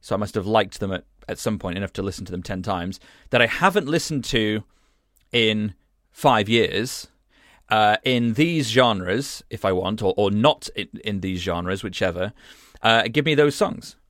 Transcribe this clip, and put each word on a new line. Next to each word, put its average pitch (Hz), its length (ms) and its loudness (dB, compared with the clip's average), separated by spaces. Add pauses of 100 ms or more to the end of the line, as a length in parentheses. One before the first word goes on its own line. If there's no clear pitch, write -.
so - 140 -4
I - 20 -2
must 104 180 -4
have 101 120 -2
liked 107 320 0
them 95 120 -4
at, 92 140 -6 (240)
at 110 100 -8
some 107 200 -4
point 90 180 -6
enough 98 160 -6
to 101 80 -8
listen 98 240 -6
to 90 60 -12
them 90 120 -8
ten 92 200 -8
times, 95 360 -6 (300)
that 120 120 2
I 117 40 6
haven't 180 420 2
listened 151 380 -2
to 107 380 0 (680)
in 107 440 2 (360)
five 110 380 2
years, 113 580 0 (640)
uh, 107 340 4
in 120 300 2
these 151 360 0
genres, 113 800 0
if 110 160 -8
I 98 60 2
want, 95 320 -2
or, 92 140 2
or 104 120 4
not 110 460 2
in, - 140 -6 (140)
in 101 180 -4
these 92 200 -4
genres, 87 420 -4
whichever, 92 500 -4 (500)
uh, 113 280 6
give 143 140 0
me 156 80 2
those 147 220 4
songs. - 400 -4 (140)